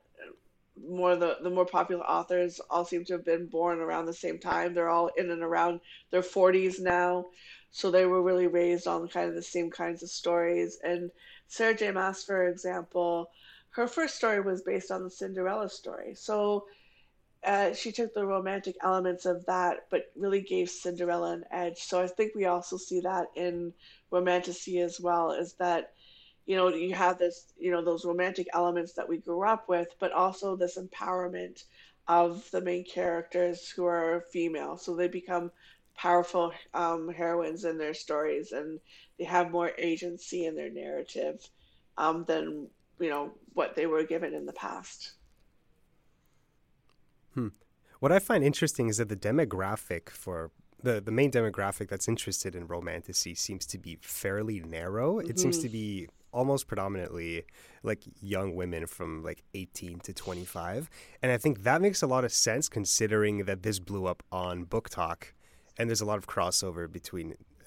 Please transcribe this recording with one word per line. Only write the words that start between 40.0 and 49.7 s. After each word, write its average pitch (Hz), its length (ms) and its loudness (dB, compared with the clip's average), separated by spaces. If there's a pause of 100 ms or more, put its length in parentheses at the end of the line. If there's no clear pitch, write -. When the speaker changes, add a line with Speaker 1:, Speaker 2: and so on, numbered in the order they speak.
Speaker 1:
in 160 100 -4
their 147 140 -6
narrative, 151 800 -6 (500)
um, 160 280 2
than, 156 420 -2 (320)
you 165 100 0
know, 147 220 -4 (220)
what 160 220 0
they 160 100 0
were 160 180 2
given 160 300 -2
in 147 120 -6
the 143 80 -10
past. - 580 -10 (2250)
Speaker 2:
Hmm. 120 160 -2 (500)
What 139 120 6
I 190 80 8
find 196 240 4
interesting 143 440 4
is 107 100 0
that 110 120 0
the 107 60 -4
demographic 101 920 0